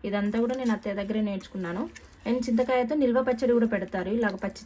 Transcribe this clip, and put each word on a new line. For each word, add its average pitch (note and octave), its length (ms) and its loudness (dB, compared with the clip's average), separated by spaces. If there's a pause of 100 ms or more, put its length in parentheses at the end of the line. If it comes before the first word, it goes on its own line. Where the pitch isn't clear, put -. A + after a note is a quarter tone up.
ఇదంతా G#3 340 0
కూడా A#3+ 160 0
నేను B3+ 160 -2
అత్తయ్య G#3 240 -4
దగ్గరే G#3 260 -2
నేర్చుకున్నాను. G3 680 -4 (380)
And A#3+ 120 2
చింతకాయతో B3 560 2
నిల్వ B3+ 260 4
పచ్చడి A#3+ 320 2
కూడా A3+ 140 4
పెడతారు, F#3+ 420 -2
ఇలాగ G#3+ 260 2
పచ్చి G3 300 -6